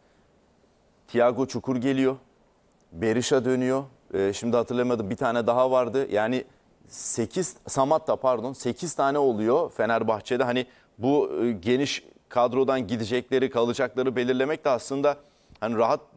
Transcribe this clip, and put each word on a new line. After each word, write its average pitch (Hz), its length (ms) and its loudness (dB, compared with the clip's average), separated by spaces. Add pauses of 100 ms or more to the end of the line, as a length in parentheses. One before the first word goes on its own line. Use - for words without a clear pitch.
(1080)
Thiago 120 400 2
Çukur 127 280 -4
geliyor. 131 400 0 (760)
Berisha 113 540 2
dönüyor. 127 380 0 (300)
E, 98 200 0
şimdi 117 240 -2
hatırlamadım, 120 520 0
bir 101 80 -4
tane 120 300 0
daha 127 240 4
vardı. 127 400 0
Yani 113 320 0 (440)
sekiz, - 680 -4 (120)
Samatta 139 480 0
pardon, 127 380 -2
sekiz 127 400 -6
tane 143 260 0
oluyor 127 520 2
Fenerbahçe'de. 113 720 0
Hani 123 220 -2 (320)
bu, 127 340 2 (120)
e, 120 80 2
geniş 120 520 -2 (260)
kadrodan 123 580 0
gidecekleri, 123 640 -2
kalacakları 123 640 -2
belirlemek 127 500 -2
de 147 40 0
aslında 139 480 0 (420)
hani 113 180 -2
rahat, 117 220 2 (180)